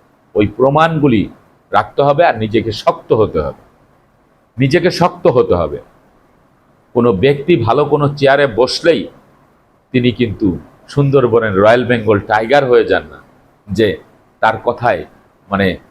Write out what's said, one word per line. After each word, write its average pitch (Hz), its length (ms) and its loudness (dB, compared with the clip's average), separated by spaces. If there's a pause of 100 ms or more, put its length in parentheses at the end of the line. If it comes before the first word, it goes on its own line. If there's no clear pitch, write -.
(360)
ওই 104 120 2
প্রমাণগুলি 139 840 0 (420)
রাখতে 110 300 -2
হবে, 147 240 2
আর 131 120 0
নিজেকে 110 340 -4
শক্ত - 420 -4
হতে 104 280 0
হবে, 69 200 -8 (960)
নিজেকে 156 340 0
শক্ত 175 360 -2
হতে 127 280 2
হবে। 76 220 -4 (1160)
কোনো 120 200 2
ব্যক্তি 143 440 0
ভালো 120 280 0
কোনো 143 300 -2
চেয়ারে 139 320 2
বসলেই 127 600 0 (840)
তিনি 123 200 0
কিন্তু 104 480 -4 (280)
সুন্দরবনের 120 680 0
রয়্যাল 110 300 4
বেঙ্গল 110 340 0
টাইগার 113 460 0
হয়ে 120 200 4
যান 90 260 -2
না, - 60 -20 (540)
যে 98 260 0 (420)
তার 110 180 0
কথায় 117 480 -4 (440)
মানে 95 280 -2 (140)